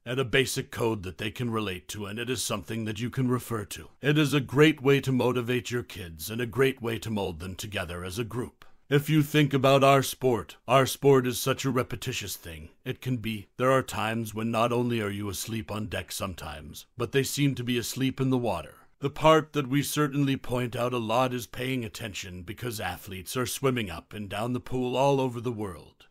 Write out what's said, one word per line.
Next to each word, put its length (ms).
and 140
a 60
basic 480
code 320
that 140
they 120
can 200
relate 380
to, 180
and 120
it 120
is 120
something 420
that 160
you 100
can 180
refer 360
to, 240
it 180
is 160
a 60
great 400
way 200
to 120
motivate 580
your 140
kids 460
and 100
a 60
great 360
way 160
to 120
mold 280
them 160
together 500
as 140
a 60
group. 400
If 220
you 140
think 280
about 300
our 220
sport, 520
our 180
sport 400
is 140
such 240
a 80
repetitious 640
thing. 320
It 160
can 160
be. 400
There 160
are 100
times 500
when 200
not 200
only 280
are 100
you 180
asleep 440
on 140
deck 260
sometimes, 720
but 140
they 140
seem 320
to 80
be 120
asleep 440
in 100
the 80
water. 360
The 100
part 440
that 140
we 140
certainly 540
point 400
out 160
a 60
lot 360
is 140
paying 360
attention, 600
because 340
athletes 580
are 80
swimming 460
up 240
and 140
down 240
the 80
pool 360
all 240
over 200
the 100
world. 600